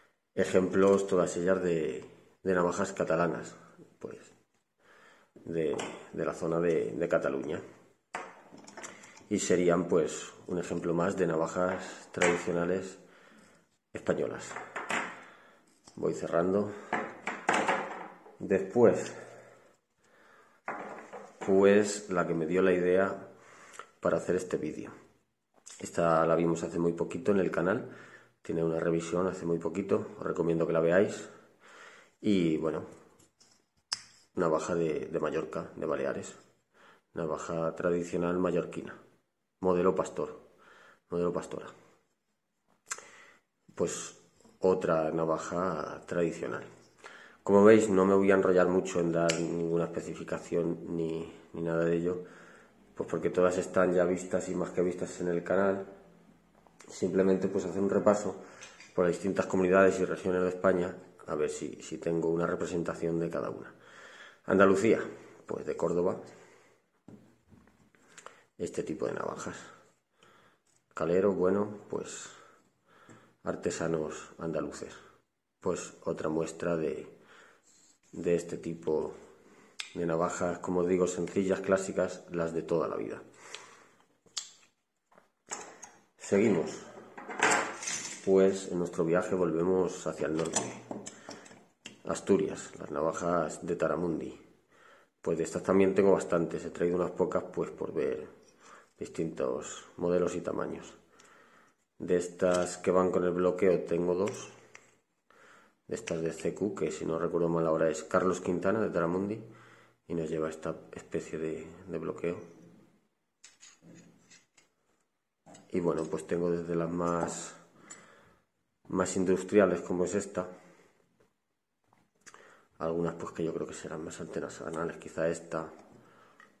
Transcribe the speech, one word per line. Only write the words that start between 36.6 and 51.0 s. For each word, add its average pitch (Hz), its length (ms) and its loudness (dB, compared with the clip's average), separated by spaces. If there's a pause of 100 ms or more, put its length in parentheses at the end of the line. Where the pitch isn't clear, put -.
navaja 80 600 -4
tradicional 87 640 0
mallorquina, 87 600 -2 (600)
modelo 90 340 4
pastor, 76 440 -4 (720)
modelo 87 240 0
pastora. - 360 -8 (2000)
Pues - 440 -4 (400)
otra 85 540 2
navaja 80 920 -2
tradicional. 73 580 -2 (800)
Como 101 200 8
veis, 107 280 10
no 95 160 6
me 98 80 6
voy 98 160 6
a 98 60 8
enrollar 92 320 6
mucho 90 320 2
en 85 120 2
dar 85 260 4
ninguna 85 460 0
especificación 85 1120 -4
ni, 82 340 -4 (220)